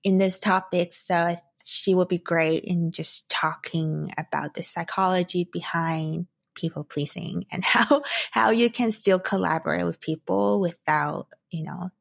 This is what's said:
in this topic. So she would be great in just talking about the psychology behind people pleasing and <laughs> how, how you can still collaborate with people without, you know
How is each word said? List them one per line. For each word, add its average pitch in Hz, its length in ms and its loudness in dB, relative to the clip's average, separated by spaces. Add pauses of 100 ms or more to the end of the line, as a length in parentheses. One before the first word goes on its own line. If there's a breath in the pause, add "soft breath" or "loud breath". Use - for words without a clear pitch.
in 190 140 4
this 190 220 2
topic. 185 520 0
So 175 440 2 (280)
she - 320 2
would 180 140 4
be 175 80 0
great 165 480 0
in 170 260 0
just - 380 0
talking 156 880 -2
about 151 380 -4
the 165 80 -6
psychology 180 880 0
behind 165 800 -4 (280)
people 165 280 -6
pleasing - 680 -6
and 185 120 -6
<laughs> - 0 -
how, 277 380 4 (300 loud breath)
how 226 180 4
you 233 200 4
can 233 220 0
still 190 280 2
collaborate 175 680 -2
with 170 160 -4
people 202 580 0
without, 151 680 -2 (240)
you 160 120 -6
know 175 260 -8 (120)